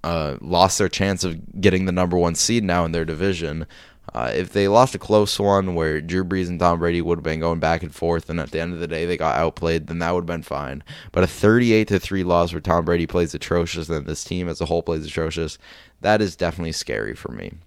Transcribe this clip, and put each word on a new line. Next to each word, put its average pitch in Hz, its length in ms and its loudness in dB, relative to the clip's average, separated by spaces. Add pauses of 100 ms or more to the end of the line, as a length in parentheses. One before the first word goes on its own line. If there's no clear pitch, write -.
uh, 78 360 -2
lost 87 380 4
their 95 120 2
chance 95 340 -2
of 85 360 -6
getting 92 260 4
the 92 60 0
number 90 260 2
one 85 180 2
seed 113 280 0
now 90 220 2
in 82 60 -4
their 82 140 -2
division. 82 600 -2 (480)
Uh, 58 200 -4
if 87 200 -4
they 98 140 4
lost 117 260 6
a - 60 -8
close 104 400 2
one 98 340 2
where 80 260 0
Drew 85 240 -2
Brees 90 240 -2
and 87 120 -6
Tom 87 200 4
Brady 85 220 2
would 85 160 0
have 78 60 -10
been 80 160 -2
going 82 200 0
back 80 220 0
and 80 120 -10
forth, 82 360 -2
and 85 100 -4
at 69 120 -8
the 82 100 -2
end 87 100 -6
of 85 80 -8
the 85 80 -4
day 82 180 -4
they 87 120 -2
got 78 200 0
outplayed, 82 500 0
then 82 120 -6
that 85 140 0
would 90 80 0
have 85 60 -8
been 85 160 -6
fine. 71 400 -8 (280)
But 90 120 4
a 92 40 4
thirty-eight 110 600 4
to 98 120 2
three 95 240 -4
loss 87 300 4
where 82 80 -6
Tom 85 240 2
Brady 85 220 0
plays 87 260 0
atrocious 85 560 -2
and 76 160 -4
this 78 180 -8
team 90 240 -6
as 82 140 -6
a 85 40 -2
whole 82 180 -2
plays 80 220 -4
atrocious, 80 520 -4 (440)
that 107 200 4
is 95 140 -2
definitely 82 360 -4
scary 53 440 -6
for - 160 -12
me. 50 220 -12 (140)